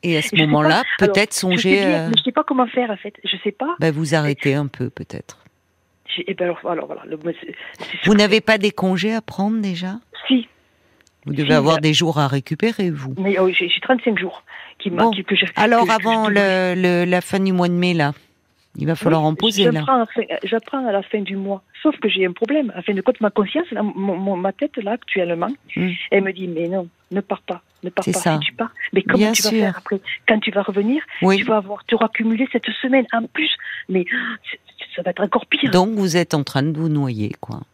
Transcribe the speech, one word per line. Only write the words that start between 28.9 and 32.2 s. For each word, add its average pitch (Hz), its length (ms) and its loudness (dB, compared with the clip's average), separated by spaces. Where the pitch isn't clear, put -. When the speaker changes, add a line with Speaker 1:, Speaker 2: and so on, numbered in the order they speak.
Speaker 2:
mais 190 120 2
comment - 140 2
Speaker 1:
Bien 214 140 4
Speaker 2:
tu 226 120 2
vas 214 60 2
Speaker 1:
sûr. 220 100 2
Speaker 2:
faire 196 180 0
après ? - 220 -4
Quand 220 120 4
tu 214 120 -6
vas 196 120 0
revenir, 214 380 0
Speaker 1:
Oui. 190 160 6
Speaker 2:
tu 190 80 0
vas 220 120 2
avoir, 202 280 -6
tu 233 100 0
auras 220 140 2
cumulé 226 420 0